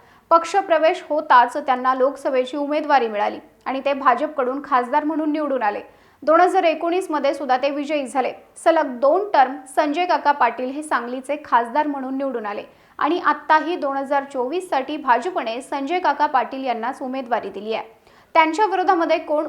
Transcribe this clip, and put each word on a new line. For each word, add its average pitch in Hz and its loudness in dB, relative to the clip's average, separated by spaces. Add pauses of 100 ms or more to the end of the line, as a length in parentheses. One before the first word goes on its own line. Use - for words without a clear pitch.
(300)
पक्षप्रवेश 330 2
होताच 285 4
त्यांना 254 0
लोकसभेची 269 0
उमेदवारी 285 0
मिळाली 214 -4 (280)
आणि 262 -4
ते 277 0
भाजपकडून 269 0
खासदार 254 0
म्हणून 302 -2
निवडून 285 -2
आले. 208 -2 (420)
दोन 311 6
हजार 370 4
एकोणीस 339 0
मध्ये 277 0
सुद्धा 269 0
ते 277 0
विजयी 285 -2
झाले. 247 -2 (320)
सलग 320 2
दोन 277 0
टर्म 269 2 (200)
संजय 311 0
काका 294 2
पाटील 254 -2
हे 285 -8
सांगलीचे 269 -4
खासदार 277 0
म्हणून 269 -6
निवडून 254 -4
आले 208 -8 (340)
आणि 320 0
आत्ताही 311 2
दोन 277 -4
हजार 277 -2
चोवीस 277 -4
साठी 285 -2
भाजपने 254 -2
संजय 277 -4
काका 294 0
पाटील 269 -2
यांनाच 240 -4
उमेदवारी 240 -4
दिली 208 -8
आहे. 202 -6 (500)
त्यांच्या 320 4
विरोधामध्ये 359 2
कोण 320 -2